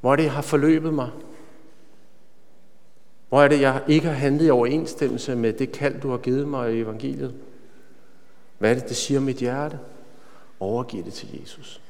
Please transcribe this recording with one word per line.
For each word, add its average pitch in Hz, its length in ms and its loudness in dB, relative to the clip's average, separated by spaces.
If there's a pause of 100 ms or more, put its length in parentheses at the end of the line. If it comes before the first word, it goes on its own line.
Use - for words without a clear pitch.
Hvor 127 120 4
er 143 40 8
det, 160 60 6
jeg 160 100 4
har 143 100 -2
forløbet 156 520 4
mig? 127 160 -2 (2250)
Hvor 139 140 8
er 143 60 10
det, 147 120 8
jeg 135 280 4
ikke 156 180 6
har 160 80 2
handlet 143 320 4
i 156 40 8
overensstemmelse 127 840 2
med 117 160 2
det 131 200 -2
kald, 135 280 -2
du 135 100 -2
har 123 80 -2
givet 131 300 0
mig 123 260 -2
i 117 60 0
evangeliet? 127 540 -6 (1200)
Hvad 107 120 4
er 120 40 8
det, 127 140 -4
det 120 80 -4
siger 139 220 0
om 135 60 2
mit 131 120 0
hjerte?" 139 420 -2 (840)
Overgiv 110 440 -4
det 85 80 -10
til - 280 -10
Jesus. - 500 -14